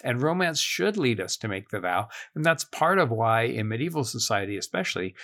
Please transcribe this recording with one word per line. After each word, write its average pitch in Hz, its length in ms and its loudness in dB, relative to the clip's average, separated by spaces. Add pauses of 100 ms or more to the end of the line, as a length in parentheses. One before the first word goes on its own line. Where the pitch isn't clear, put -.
And 123 180 0
romance 165 380 2
should 208 360 0
lead 123 240 2
us 90 180 -4
to 113 100 -6
make 101 220 -6
the 104 100 -4
vow. 90 280 0 (260)
And 156 120 -2
that's 165 180 2
part 175 340 2
of 147 140 4
why 113 320 4
in 113 240 -2
medieval 143 360 -2
society, 101 540 -2
especially, 95 680 -4